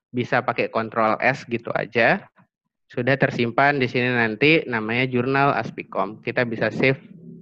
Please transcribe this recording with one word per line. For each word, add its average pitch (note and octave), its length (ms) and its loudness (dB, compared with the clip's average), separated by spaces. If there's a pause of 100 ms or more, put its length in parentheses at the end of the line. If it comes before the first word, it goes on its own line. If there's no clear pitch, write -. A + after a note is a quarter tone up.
(100)
bisa B2 320 0
pakai A#2+ 240 -2
Ctrl A2 560 0
S C3 240 0
gitu A#2 280 -6
aja. A#2 520 0 (640)
Sudah B2+ 240 0
tersimpan C#3 640 2
di B2+ 80 2
sini B2 240 0
nanti B2 560 2
namanya A#2 400 -2
jurnal C3 480 2
Aspikom. - 720 -4
Kita B2 160 -2
bisa A2+ 320 -2
save C3+ 240 0 (440)